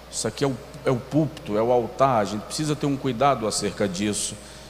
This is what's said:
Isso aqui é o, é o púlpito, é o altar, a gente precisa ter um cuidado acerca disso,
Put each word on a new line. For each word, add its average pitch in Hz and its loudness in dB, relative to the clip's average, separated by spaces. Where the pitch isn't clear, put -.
Isso - -4
aqui 143 -2
é 139 4
o, 127 -2
é 131 2
o 131 4
púlpito, 131 0
é 110 4
o 120 4
altar, 123 4
a - 4
gente 101 -4
precisa 151 -2
ter 151 -2
um 139 2
cuidado 127 2
acerca 101 0
disso, 98 -2